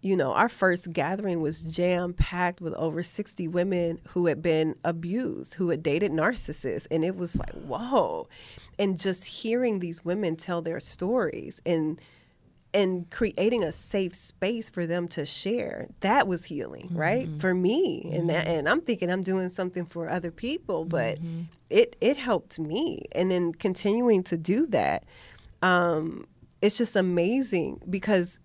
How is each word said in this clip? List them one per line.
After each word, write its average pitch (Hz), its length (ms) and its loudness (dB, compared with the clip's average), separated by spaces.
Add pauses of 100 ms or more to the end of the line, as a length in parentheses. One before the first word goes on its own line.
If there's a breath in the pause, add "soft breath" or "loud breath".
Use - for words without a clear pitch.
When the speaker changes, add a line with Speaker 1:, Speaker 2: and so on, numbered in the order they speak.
Speaker 1:
you 190 160 2
know, 135 160 2
our 226 160 4
first 175 420 0
gathering 175 500 -2
was 160 200 -4
jam-packed 175 960 0
with 165 140 -6
over 160 300 -2
sixty 185 440 -6
women 175 520 0 (100)
who 175 160 2
had 160 160 2
been 160 420 2
abused, 170 720 -4
who 180 160 -2
had 160 120 0
dated 165 300 0
narcissists. 156 800 -2
And 160 140 2
it 190 100 -2
was 180 220 -4
like, - 160 -4
whoa. 139 720 -2 (500 loud breath)
And 196 220 0
just 185 260 -2
hearing 233 540 -2
these 175 240 -6
women 175 320 0
tell 170 260 -4
their 165 200 -4
stories - 840 -2
and, 160 360 0 (720 soft breath)
and 185 380 2
creating 220 520 2
a 160 80 -2
safe 185 440 -2
space 220 540 -4
for 175 160 -4
them 175 220 -2
to 165 180 -4
share, - 640 -4 (140)
that 214 260 4
was 175 180 -2
healing, 139 460 -8
right? 170 360 0
Speaker 2:
Mm-hmm. 156 100 -8
Speaker 1:
For 180 160 2
me. 185 600 2
And 170 160 2
that, 165 180 2
Speaker 2:
Mm-hmm. 170 120 0
Speaker 1:
and 143 100 0
I'm 277 120 4
thinking 190 280 -2
I'm 185 140 0
doing 185 240 0
something 180 380 -4
for 165 240 -8
other 175 220 -4
people, 214 520 -4
but 147 360 0
Speaker 2:
Mm-hmm. 165 220 -6 (280)
Speaker 1:
it, - 320 6
it 269 160 4
helped 240 420 -2
me. 165 540 -2
And 185 180 2
then 175 220 2
continuing 208 680 4
to 180 140 -4
do 202 300 2
that, 92 380 2 (560 loud breath)
um, 170 640 2 (360)
it's 214 160 4
just - 180 0
amazing 185 920 2
because 196 560 0